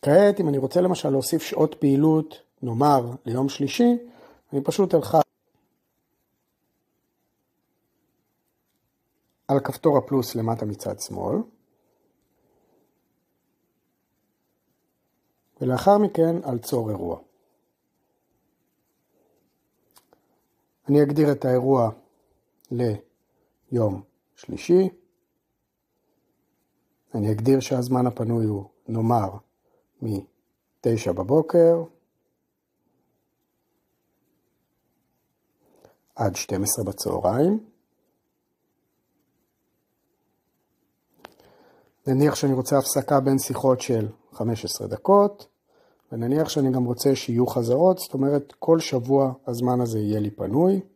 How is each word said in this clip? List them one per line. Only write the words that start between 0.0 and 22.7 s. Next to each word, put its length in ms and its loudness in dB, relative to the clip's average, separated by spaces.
כעת, 360 6
אם 100 0
אני 80 0
רוצה 240 0
למשל 280 0
להוסיף 320 -2
שעות 340 -2
פעילות, 680 2
נאמר 500 2
ליום 240 -2
שלישי, 480 0
אני 100 -2
פשוט 320 0
אלחץ 260 2
על 120 2
כפתור 380 0
הפלוס 380 -2
למטה 300 -4
מצד 340 -10
שמאל, 380 -6
ולאחר 360 4
מכן 460 2
על 160 -4
צור 300 -4
אירוע. 300 -6
אני 140 6
אגדיר 280 2
את 140 -4
האירוע 440 2